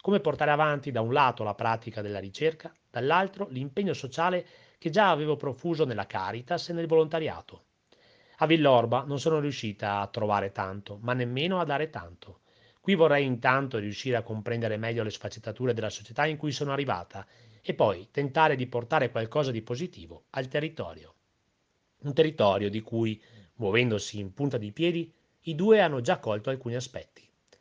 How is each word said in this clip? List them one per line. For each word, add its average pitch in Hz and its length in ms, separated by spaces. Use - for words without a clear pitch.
"come 202 200
portare 151 320
avanti 147 380
da 117 100
un 113 120
lato 135 300
la 104 120
pratica 113 460
della 104 200
ricerca, 143 520
dall'altro 185 600
l'impegno 139 440
sociale 175 540
che 165 120
già 196 200
avevo 151 260
profuso 151 480
nella 107 220
Caritas 113 640
e 175 40
nel 170 140
volontariato. 156 760
A 160 40
Villorba 131 560
non 143 180
sono 160 180
riuscita 110 600
a 101 80
trovare 101 460
tanto, 101 500
ma 120 100
nemmeno 131 480
a 170 40
dare 151 260
tanto. 87 500
Qui 196 140
vorrei 147 320
intanto 127 520
riuscire 107 380
a 113 60
comprendere 110 560
meglio 117 240
le 107 80
sfaccettature 113 640
della 107 160
società 113 340
in 156 140
cui 151 120
sono 139 220
arrivata 104 540
e - 140
poi 101 360
tentare 143 460
di 123 100
portare 123 440
qualcosa 127 400
di 113 100
positivo 123 720
al 135 180
territorio." 107 640
Un 143 120
territorio 104 560
di 107 100
cui, 113 400
muovendosi 110 600
in 98 140
punta 139 240
di 107 160
piedi, 170 400
i 165 120
due 208 260
hanno 151 200
già 120 180
colto 104 300
alcuni 131 280
aspetti. - 520